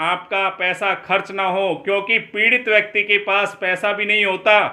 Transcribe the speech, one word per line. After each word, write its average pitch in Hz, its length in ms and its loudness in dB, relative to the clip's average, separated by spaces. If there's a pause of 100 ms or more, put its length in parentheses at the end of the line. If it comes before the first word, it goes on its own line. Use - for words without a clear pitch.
आपका 180 500 -2
पैसा 185 460 -2
खर्च 196 360 -2
ना 196 120 -2
हो, 190 320 0
क्योंकि 202 420 0
पीड़ित 233 500 0
व्यक्ति 208 340 2
के 202 180 2
पास 196 400 -2
पैसा 185 320 0
भी 202 120 -4
नहीं 208 200 2
होता 202 320 2 (160)